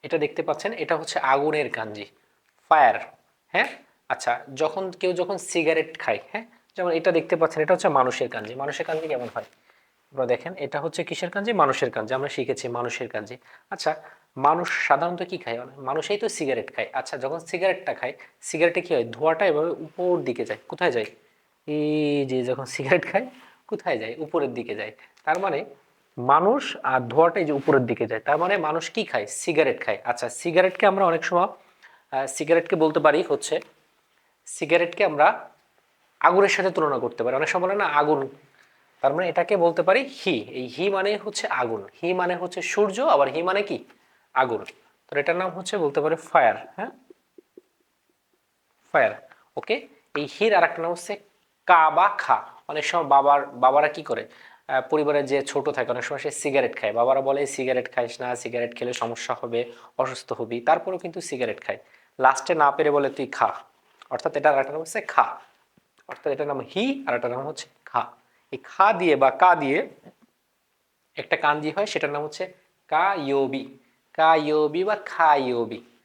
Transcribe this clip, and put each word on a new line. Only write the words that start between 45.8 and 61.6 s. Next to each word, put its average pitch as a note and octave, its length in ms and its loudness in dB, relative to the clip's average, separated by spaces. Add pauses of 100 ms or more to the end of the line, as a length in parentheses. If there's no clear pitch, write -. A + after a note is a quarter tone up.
পারি D#3 140 0
ফায়ার, C3 400 4 (200)
হ্যাঁ, A3+ 140 -8 (2000)
ফায়ার। A2 380 2 (280)
ওকে, A3 300 -4 (300)
এই D3 100 -4 (120)
হির G#3 160 4
আর F3 80 6
একটা E3 180 -2
নাম E3 100 -4
হচ্ছে F3 240 -8 (500)
কা D#3+ 240 8
বা F3+ 280 2
খা। A2 300 0 (200)
অনেক D3+ 180 -6
সময় E3+ 180 0
বাবার, C#3 420 6
বাবারা C3+ 420 4
কি D3+ 160 -4
করে? A2 240 -6 (400)
আহ, C3 140 0
পরিবারে D3 420 2
যে C3+ 180 0
ছোট C#3 280 -4
থাকে, B2+ 220 -4
অনেক A#2+ 120 -4
সময় - 160 -6
সে D3 120 -6
সিগারেট C3+ 500 -2
খায়, G#2 120 -2
বাবারা B2+ 280 2
বলে, C3+ 240 0
"সিগারেট B2+ 500 -4
খাইস A#2+ 260 -4
না, B2 140 -4
সিগারেট A#2+ 420 -6
খেলে B2 160 -6
সমস্যা A#2 480 -4
হবে, A#2+ 300 -4 (260)
অসুস্থ C3 360 -4
হবি", A#2 280 -6
তারপরেও E3+ 380 0
কিন্তু F3 220 -10
সিগারেট B2 400 -6